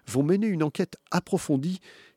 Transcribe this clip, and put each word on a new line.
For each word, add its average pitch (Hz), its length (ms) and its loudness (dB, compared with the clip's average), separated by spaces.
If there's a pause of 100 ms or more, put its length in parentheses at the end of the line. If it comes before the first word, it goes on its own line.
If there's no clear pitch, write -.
vont 127 160 2
mener 202 240 2
une 170 160 0
enquête - 340 -4 (120)
approfondie 170 720 -2 (380)